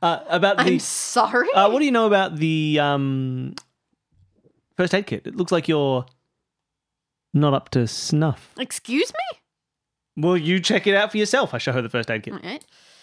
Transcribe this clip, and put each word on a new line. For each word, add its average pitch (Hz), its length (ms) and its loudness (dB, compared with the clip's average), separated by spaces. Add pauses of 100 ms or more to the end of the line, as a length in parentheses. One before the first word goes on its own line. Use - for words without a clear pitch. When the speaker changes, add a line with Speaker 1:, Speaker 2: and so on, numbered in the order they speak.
Speaker 1:
Uh, 170 260 0
about 185 300 2
the - 60 2
Speaker 2:
I'm 180 160 2
sorry? 247 720 0
Speaker 1:
Uh, 202 180 6
what 247 80 2
do 302 60 2
you 277 80 2
know 226 140 4
about 190 300 2
the, 156 440 0
um, 135 760 -2 (1200)
first 180 180 0
aid 196 120 -2
kit? - 200 -8
It - 100 -10
looks 185 160 -2
like 170 160 0
you're 139 360 0 (1300)
not 143 220 4
up - 160 -4
to 120 160 2
snuff. - 720 -4
Speaker 2:
Excuse 262 540 -4
me? 698 260 -10 (840)
Speaker 1:
Well, 180 120 4
you 175 240 0
check 208 280 0
it 196 80 4
out 214 160 0
for 214 60 -2
yourself. 214 360 0
I 120 40 -6
show 135 140 -4
her 127 80 0
the 117 80 -6
first 117 220 -4
aid 110 140 -6
kit. 110 100 -12
Speaker 2:
All 92 60 -14
right. 233 240 -12 (380)